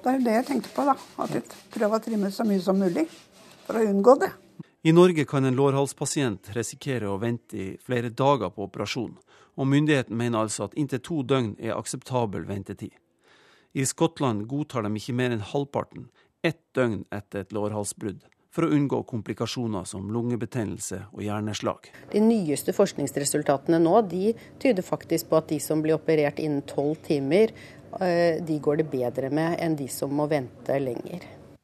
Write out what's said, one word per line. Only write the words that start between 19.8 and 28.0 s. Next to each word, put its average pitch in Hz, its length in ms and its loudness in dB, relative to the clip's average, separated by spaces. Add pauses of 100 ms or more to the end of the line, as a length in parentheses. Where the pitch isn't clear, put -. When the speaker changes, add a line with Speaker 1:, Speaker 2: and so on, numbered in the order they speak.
Speaker 2:
som 98 240 -10
lungebetennelse 110 1000 -4
og 107 100 -16
hjerneslag. 104 680 -4 (180)
Speaker 3:
De 208 140 2
nyeste 190 500 2
forskningsresultatene 147 1080 0
nå, 165 80 6 (180)
de 185 220 0 (320)
tyder 220 180 4
faktisk - 480 -4
på 160 80 4
at 156 140 0
de 151 100 0
som 156 220 0
blir 156 160 2
operert 151 420 2
innen 147 240 0
tolv 147 300 -2 (100)
timer, 151 480 4 (460)
eh, 170 420 2